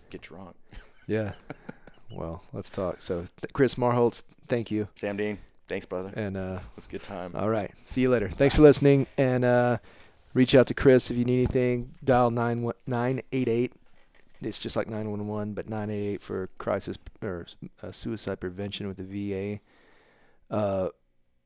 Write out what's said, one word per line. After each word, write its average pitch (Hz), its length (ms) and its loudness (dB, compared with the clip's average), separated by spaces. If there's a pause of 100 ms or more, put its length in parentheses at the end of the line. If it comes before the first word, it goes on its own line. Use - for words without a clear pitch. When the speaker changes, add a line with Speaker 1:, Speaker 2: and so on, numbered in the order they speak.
Speaker 1:
get 90 120 -14
drunk. 87 400 -18
<laughs> - 160 -20 (300)
Speaker 2:
Yeah. 104 260 -2 (760)
Well, 82 400 -10
let's 104 180 -10
talk. 90 320 -6
So, 87 180 -4 (200)
th-, - 140 -12
Chris 131 220 2
Marholtz, 120 480 2 (260)
thank 117 200 -2
you. 107 260 -2
Speaker 1:
Sam 101 200 -6
Dean, 104 220 -2 (320)
thanks, 95 160 -6
brother. 92 300 -8
Speaker 2:
And, 101 200 -4
uh, 92 260 -6
Speaker 1:
It - 140 -18
was - 120 -18
a - 20 -20
good - 140 -10
time. 90 300 -10
Speaker 2:
all 98 160 -2
right. 110 220 -2 (140)
See - 160 -4
you 127 80 4
later. 107 200 2
Thanks - 260 2
for 156 60 8
listening, 139 460 8 (100)
and, 127 280 2
uh, 123 320 4 (560)
reach 127 200 4
out 123 140 8
to 117 60 -4
Chris 127 360 6
if 120 80 -2
you 120 60 0
need 123 140 2
anything. 123 680 0
Dial 123 260 4
nine 117 340 -2
one, 117 120 -4 (100)
nine 123 360 -2 (100)
eight 127 160 0
eight. 120 240 0 (680)
It's 110 180 -8
just - 160 -8
like 110 140 -2
nine 110 200 -6
one 104 180 -6
one, 104 260 -6
but 95 160 -10
nine 107 200 -6
eight 104 260 -4
eight - 60 -10
for 95 360 -6
crisis 98 400 -4 (260)
or, 90 240 -8 (340)
uh, 95 120 -12
suicide 101 480 -8
prevention 98 460 -8
with 95 100 -10
the 95 60 -10
V 101 300 -6
A. 101 280 -6 (920)
Uh, 98 380 0 (560)